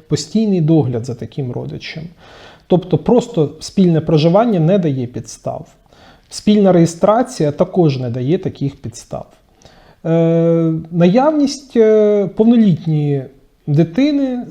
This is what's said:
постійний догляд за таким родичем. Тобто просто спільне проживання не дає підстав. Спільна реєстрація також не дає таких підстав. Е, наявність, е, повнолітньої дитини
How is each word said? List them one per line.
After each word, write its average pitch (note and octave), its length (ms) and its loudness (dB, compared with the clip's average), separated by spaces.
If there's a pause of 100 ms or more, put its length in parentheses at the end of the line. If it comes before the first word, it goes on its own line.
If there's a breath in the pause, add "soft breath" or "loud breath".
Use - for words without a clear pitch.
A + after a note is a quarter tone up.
постійний G3 520 -2
догляд C3 460 0
за D#3 80 -8
таким C3 380 -10
родичем. C#3 500 -12 (640 loud breath)
Тобто E3 320 0
просто F3 520 0 (100)
спільне F3 400 0
проживання E3+ 600 2
не F3 180 2
дає C3+ 280 -2
підстав. B2 600 -14 (640 soft breath)
Спільна G#3 420 2
реєстрація F3 800 0
також D#3+ 460 0
не B2+ 120 -6
дає C3 280 -2
таких C#3+ 380 -8
підстав. - 500 -14 (800 soft breath)
Е, E3 680 2 (180)
наявність, C4 840 0
е, G#3+ 500 4 (100)
повнолітньої D#3+ 880 2 (420)
дитини B3 840 0